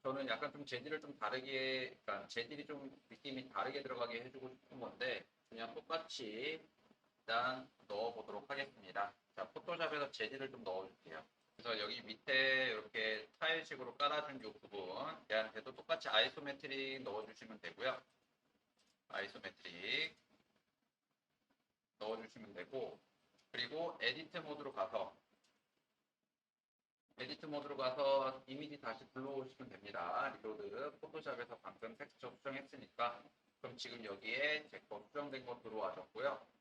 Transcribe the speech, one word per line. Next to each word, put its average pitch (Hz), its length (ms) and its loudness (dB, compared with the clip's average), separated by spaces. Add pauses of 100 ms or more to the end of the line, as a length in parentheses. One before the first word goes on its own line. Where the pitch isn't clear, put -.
저는 135 240 2
약간 135 240 2
좀 143 140 -8
재질을 147 360 -2
좀 143 160 -10
다르게, 131 880 0
그러니까 98 220 -2
재질이 123 380 -2
좀 139 440 -8
느낌이 131 400 -6
다르게 131 320 0
들어가게 120 420 0
해주고 131 260 -8
싶은 127 300 -14
건데 117 460 0 (240)
그냥 113 240 -6
똑같이 120 920 -2 (560)
일단 127 480 2 (180)
넣어보도록 104 600 -2
하겠습니다. 101 640 -2 (220)
자, 95 140 -2
포토샵에서 151 640 0
재질을 135 400 -2
좀 120 120 -12
넣어줄게요. 92 600 -4 (300)
그래서 113 240 0
여기 110 220 0
밑에 131 720 6
이렇게 110 580 0 (100)
타일식으로 156 580 0
깔아준 147 460 4
요 107 100 -6
부분, 92 760 -4
얘한테도 110 460 2
똑같이 - 340 0
아이소메트릭 135 920 2
넣어주시면 107 560 -4
되고요. 113 420 0 (1080)
아이소메트릭 98 1040 -2 (1800)
넣어주시면 110 540 -4
되고, 101 460 -4 (520)
그리고 139 480 -2
에디트 147 380 0
모드로 147 340 -4
가서, 95 460 0 (2000)
에디트 - 300 -6
모드로 143 280 -2
가서 131 720 6
이미지 147 320 -6
다시 117 300 -4
불러오시면 131 600 -4
됩니다. 87 680 0
리로드, 110 640 -4
포토샵에서 120 600 -6
방금 113 380 -10
텍스처 135 340 -8
수정했으니까, 131 880 -2 (400)
그럼 160 160 -8
지금 120 280 -6
여기에 123 640 2
제 98 180 -12
거 104 140 -6
수정된 135 440 -4
거 120 140 -4
들어와줬고요. 107 840 0 (160)